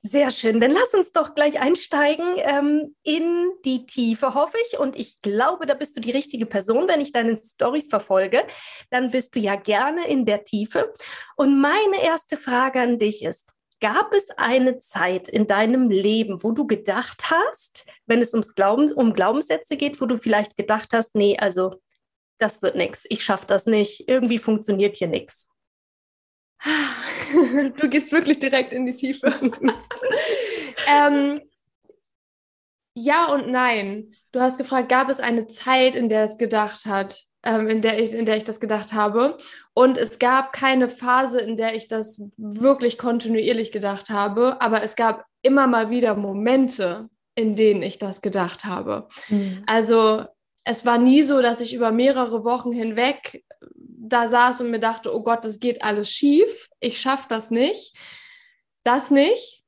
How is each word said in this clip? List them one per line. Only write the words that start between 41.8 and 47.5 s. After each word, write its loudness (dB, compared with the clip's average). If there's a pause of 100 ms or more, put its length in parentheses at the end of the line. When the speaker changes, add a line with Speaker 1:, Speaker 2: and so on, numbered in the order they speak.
Speaker 2:
das -8
wirklich 0
kontinuierlich 0
gedacht -6
habe, 0
aber 2
es -8
gab 0 (160)
immer 6
mal 2
wieder 2
Momente, -2 (240)
in 0